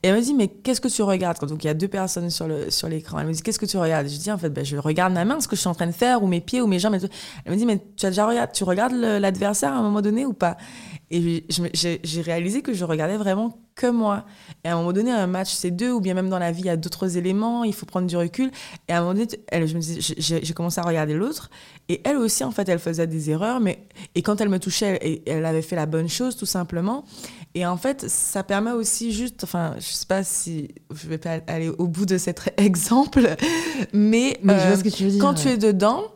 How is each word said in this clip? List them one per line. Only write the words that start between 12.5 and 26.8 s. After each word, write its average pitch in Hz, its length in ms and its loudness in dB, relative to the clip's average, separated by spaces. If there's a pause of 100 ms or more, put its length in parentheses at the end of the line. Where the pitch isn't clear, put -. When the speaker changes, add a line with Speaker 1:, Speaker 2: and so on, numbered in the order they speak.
Speaker 1:
que 277 120 -4
je 180 120 -2
regardais 160 320 0
vraiment 214 400 0 (180)
que 247 120 0
moi. 214 360 2 (400)
Et 165 60 -4
à 170 40 0
un 170 40 0
moment 175 160 0
donné, 226 180 2
un 202 160 2
match, 185 260 -2
c'est - 180 -2
deux, 226 200 0
ou 240 80 0
bien 185 140 0
même 185 160 0
dans 185 100 0
la 170 140 0
vie, 175 80 -6
il 185 60 -4
y - 20 0
a 170 80 0
d'autres 175 400 -2
éléments, 220 480 0
il 202 80 0
faut - 120 -8
prendre 185 220 -2
du 175 80 -2
recul. 175 340 0 (380)
Et 170 60 0
à 170 40 2
un 170 40 2
moment 175 140 0
donné, 226 120 0 (220)
elle, 165 180 2
je 160 80 -2
me 165 60 -2
dis, 160 180 -6
j'ai, - 180 -4
j'ai, 160 280 0
j'ai 160 80 -4
commencé 170 260 -2
à 175 40 -4
regarder 156 300 0
l'autre, 214 360 -2 (400)
et 175 160 0
elle 285 100 2
aussi, 240 300 0
en 247 60 -4
fait, 202 180 -2
elle 170 100 2
faisait 165 280 -2
des 160 220 -4
erreurs, 214 300 0
mais, 196 280 0 (280)
et 175 60 2
quand 208 180 0
elle 214 80 2
me 190 100 2
touchait, 190 420 0 (260)
elle, 143 140 -2
elle 160 60 -2
avait 160 160 0
fait 165 140 -6
la 156 100 0
bonne 160 220 -2
chose, 247 300 -2
tout 202 80 -6
simplement. 185 580 -2 (520)